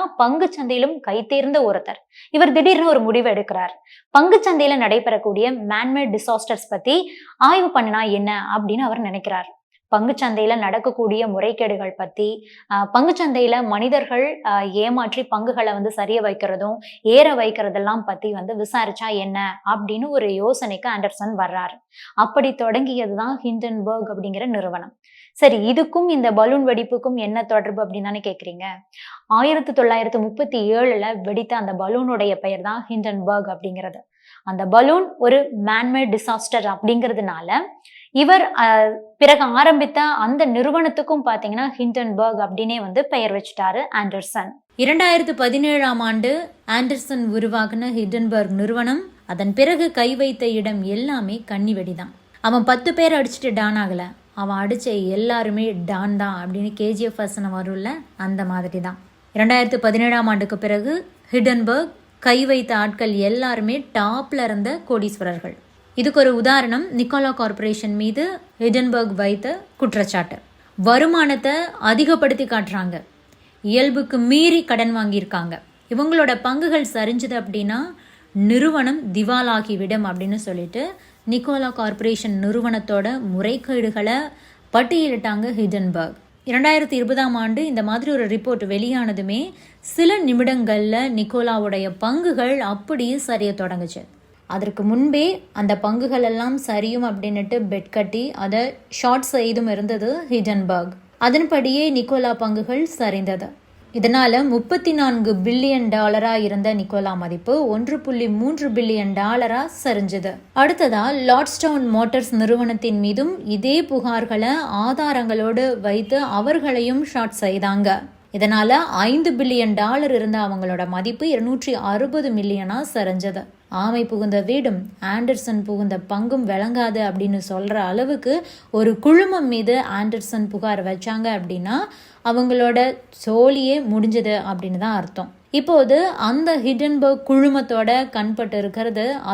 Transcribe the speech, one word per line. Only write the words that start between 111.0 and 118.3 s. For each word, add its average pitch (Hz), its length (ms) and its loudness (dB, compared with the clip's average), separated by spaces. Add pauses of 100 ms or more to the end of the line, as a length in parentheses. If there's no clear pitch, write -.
லார்ட்ஸ்டவுன் 285 680 2
மோட்டார்ஸ் 233 380 0
நிறுவனத்தின் 226 640 0
மீதும் 240 480 -2
இதே 247 360 0
புகார்களை 233 720 -2 (320)
ஆதாரங்களோடு 247 960 0
வைத்து 208 420 0
அவர்களையும் 254 800 0
ஷார்ட் 226 360 -6
செய்தாங்க. 196 580 0 (400)